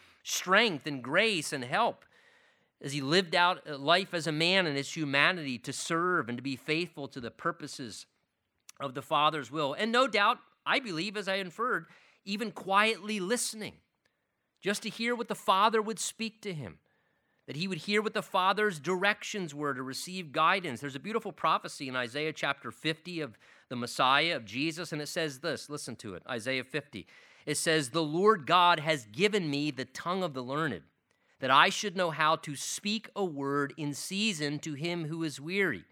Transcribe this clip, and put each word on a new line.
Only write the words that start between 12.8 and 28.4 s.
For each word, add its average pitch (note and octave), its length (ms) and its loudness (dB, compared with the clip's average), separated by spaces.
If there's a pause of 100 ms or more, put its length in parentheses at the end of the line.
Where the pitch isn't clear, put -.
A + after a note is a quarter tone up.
listening, G3+ 540 -4 (840)
just G3+ 220 -2
to G#3+ 80 -6
hear A#3 240 -2
what A#3+ 140 -4
the G3 80 -2
Father G#3+ 440 4
would G#3+ 200 -4
speak - 420 -6
to G3+ 140 -8
him, G#2 240 -10 (640)
that C3+ 100 -8
he F3+ 120 -4
would F#3+ 100 -2
hear G#3 240 0
what G#3+ 140 -4
the G#3 80 -2
Father's F#3+ 560 2
directions F#3 720 -2
were C#3+ 220 -2
to C3 80 -6
receive D#3+ 480 -8
guidance. D#3+ 500 2
There's C#3 140 -6
a C#3 40 -6
beautiful G3+ 320 -4
prophecy D#3+ 560 -2
in B2+ 80 -6
Isaiah C3+ 380 -2
chapter C#3 380 -6
fifty D#3+ 500 -4
of A#2+ 160 -8 (320)
the C3 60 -6
Messiah, C#3 600 4
of A#2 100 -8
Jesus, D3 460 -4
and D3+ 80 -4
it D3 80 -6
says D#3 300 -4
this, C#3+ 320 -6
listen C#3 280 -8
to G2 180 -10
it, E2 120 -12
Isaiah B2+ 360 -2
fifty. B2+ 420 -8 (400)
It D3+ 120 -2
says, D#3 340 2
"The E3 100 0
Lord E3 460 4